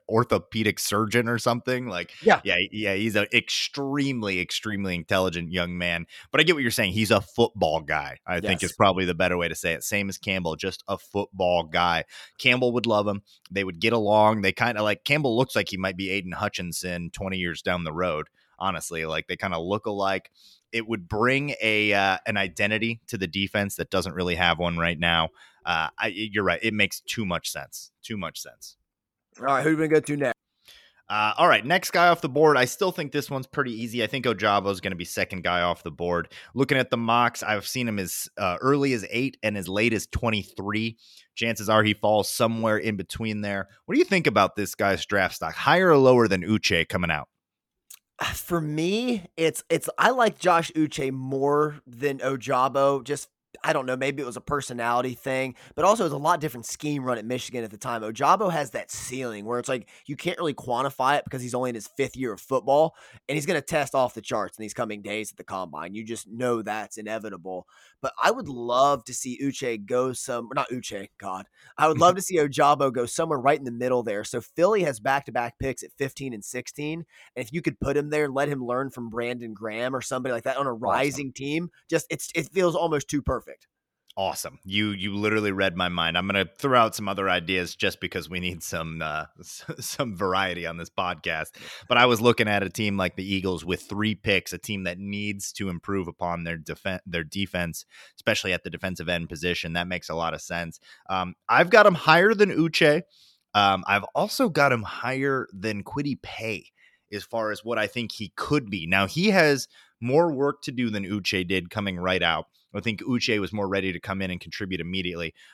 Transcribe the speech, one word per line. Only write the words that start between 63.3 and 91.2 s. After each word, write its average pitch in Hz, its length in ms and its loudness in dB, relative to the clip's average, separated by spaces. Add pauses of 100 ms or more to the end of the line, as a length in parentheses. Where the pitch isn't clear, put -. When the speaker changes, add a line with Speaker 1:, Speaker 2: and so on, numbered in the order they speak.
Speaker 2:
he's 151 100 -2
gonna 170 160 0
test 147 340 -2
off 127 180 2
the 110 80 -12
charts 104 360 -4
in - 40 -14
these 107 120 -10
coming 104 280 -6
days 104 300 -6
at - 60 -20
the - 60 -18
Combine. 87 500 -8
You 113 100 -10
just 110 240 -10
know 120 340 -2
that's 104 360 -8
inevitable. 98 680 -10 (340)
But - 120 -6 (100)
I 175 80 4
would 233 160 -6
love 127 580 2
to 123 80 -12
see 123 300 -8
Uche 120 420 -4
go 127 260 0
some-, 120 440 -6
not 135 160 0
Uche, 107 380 -8 (100)
God. 95 260 -10 (320)
I 151 100 6
would 156 120 4
love 180 160 8
Speaker 1:
<laughs> - 0 -
Speaker 2:
to 190 60 -4
see 180 160 0
Ojabo 143 540 4
go 120 140 -2
somewhere 160 320 -2
right 139 220 4
in 139 60 -10
the 123 60 -4
middle 123 300 0
there. 107 220 -4
So 120 180 -6
Philly 190 420 2
has 135 160 -2
back-to-back 120 600 -2
picks 135 240 -4
at - 160 -18
fifteen 135 340 -4
and 104 100 -10
sixteen, 151 640 -8 (300)
and 127 100 -6
if 123 80 -12
you 170 80 -2
could 147 200 -4
put 139 160 0
him 147 120 0
there, 151 200 2
let 135 180 0
him 139 180 -4
learn 127 240 -2
from 120 200 -10
Brandon 117 440 -6
Graham 110 420 -4
or 127 60 -4
somebody 127 320 -4
like 117 120 -4
that 131 120 -2
on 139 80 -2
a 131 60 -2
Speaker 1:
Awesome. 113 100 -8
Speaker 2:
rising 131 520 -2
team, 151 360 -4 (200)
just, 160 200 0
it's, - 240 -8
it 160 180 -4
feels 175 240 2
almost 151 340 0
too 147 120 0
perfect. 104 460 -6 (500)
Speaker 1:
Awesome. 85 480 -4
You, 104 260 0
you 98 240 -6
literally 104 380 0
read 95 240 0
my 90 100 0
mind. 85 300 0
I'm 92 100 0
gonna 98 180 0 (120)
throw 131 200 2
out 113 180 4
some 104 120 -6
other 98 220 -2
ideas 90 460 0
just 95 260 -2
because 85 280 -6
we 87 120 -8
need 87 200 -6
some, 80 400 -8
uh, 78 300 -6
<laughs> - 80 -20
s-, - 240 -18 (160)
some 117 380 -6
variety 92 480 0
on 82 120 -8
this 82 120 -12
podcast. 85 640 -4 (360)